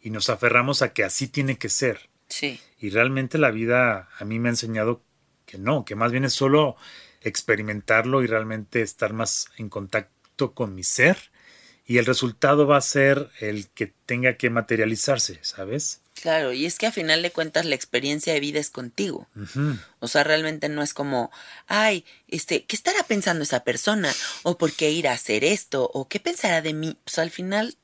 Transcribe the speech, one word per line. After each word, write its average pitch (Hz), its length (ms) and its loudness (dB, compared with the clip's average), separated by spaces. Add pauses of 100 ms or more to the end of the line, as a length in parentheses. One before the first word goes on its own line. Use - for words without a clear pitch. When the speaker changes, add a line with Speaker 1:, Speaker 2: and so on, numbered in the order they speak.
Speaker 1:
y 113 80 -10
nos 110 220 -2
aferramos 123 500 4
a 131 140 0
que 107 100 0
así 123 240 -2
tiene 135 300 -2
que 113 100 -6
ser. - 400 -2 (200)
Speaker 2:
Sí. 139 300 -6 (220)
Speaker 1:
Y 104 80 -6
realmente 127 480 -2
la 147 140 4
vida 113 580 0 (100)
a 104 60 -10
mí 110 140 -4
me 120 100 0
ha 117 40 0
enseñado 113 500 -2 (420)
que - 140 -18
no, 113 260 0
que - 100 -10
más 113 160 0
bien 131 140 0
es 127 80 0
solo 139 440 4 (440)
experimentarlo 110 1000 0
y 123 40 2
realmente 110 560 -2
estar 107 300 -2
más - 360 -4 (100)
en 110 100 -8
contacto - 840 -6
con 104 200 -4
mi 92 100 -10
ser, 160 340 4 (680)
y 120 120 2
el 117 80 4
resultado 135 600 4
va 143 120 6
a - 20 6
ser 139 480 2 (120)
el 104 280 -4
que - 240 -6 (140)
tenga 123 300 0
que 120 140 0
materializarse, 113 920 0
¿sabes? - 580 -6 (220)
Speaker 2:
Claro, 156 300 0
y 135 140 -2
es 170 120 -4
que 214 80 0
a 226 60 0
final 160 280 0
de 175 120 -2
cuentas 160 340 -2
la 147 80 0
experiencia 147 580 -2
de 151 60 2
vida 147 220 -2
es 147 100 -4
contigo. 131 640 -8
Speaker 1:
Ujú. 135 420 -4 (220)
Speaker 2:
O 120 80 -8
sea, 143 160 2
realmente 156 460 0
no 147 160 -4
es 147 100 -4
como, 139 380 -2 (340)
"Ay, 208 380 2 (240)
este, - 360 -2
¿qué - 120 -4
estará 381 260 0
pensando 185 400 0
esa 135 220 0
persona? 180 440 0 (360)
¿O 170 120 0
por 160 160 0
qué 151 200 2
ir 156 160 0
a 123 60 2
hacer 107 280 0
esto? 147 500 0
¿O 135 140 -4
qué - 140 -6
pensará 190 420 0
de 156 120 -2
mí?". 156 280 -4
Pues - 160 -4
al 165 140 0
final 202 500 -4